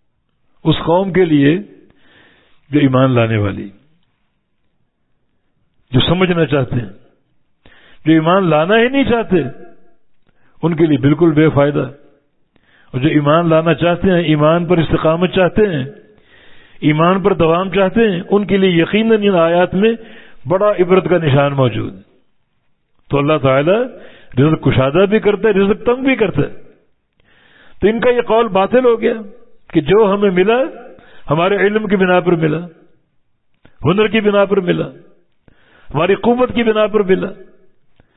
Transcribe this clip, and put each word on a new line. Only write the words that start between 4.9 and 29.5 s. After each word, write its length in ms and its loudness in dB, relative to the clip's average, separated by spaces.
جو 80 2
سمجھنا 460 0
چاہتے 300 -2
ہیں۔ 140 -6
جو 80 4
ایمان 300 2
لانا 340 2
ہی 120 2
نہیں 140 0
چاہتے 320 -2
ان 120 0
کے 100 2
لیے 120 2
بالکل 340 2
بے 180 2
فائدہ، 400 -2
اور 80 -6
جو 80 0
ایمان 400 2
لانا 240 2
چاہتے 380 0
ہیں، 100 2
ایمان 440 2
پر 120 0
استقامت 540 -2
چاہتے 360 0
ہیں، 180 -6
ایمان 420 2
پر 120 0
دوام 360 0
چاہتے 420 0
ہیں، 180 -6
ان 160 0
کے 120 0
لیے 120 2
یقیناً 520 2
ان 140 2
آیات 380 2
میں 200 2
بڑا 240 0
عبرت 380 0
کا 80 2
نشان 360 0
موجود 420 -4
ہے۔ 60 -20
تو 80 -2
اللہ 240 0
تعالیٰ 400 2
رزق 240 2
کشادہ 460 2
بھی 100 2
کرتا 280 0
ہے، 60 2
رزق 320 0
تنگ 180 -2
بھی 120 2
کرتا 260 -2
ہے۔ 120 -4
تو 60 2
ان 120 0
کا 100 2
یہ 120 2
قول 260 0
باطل 380 0
ہو 160 0
گیا 120 -2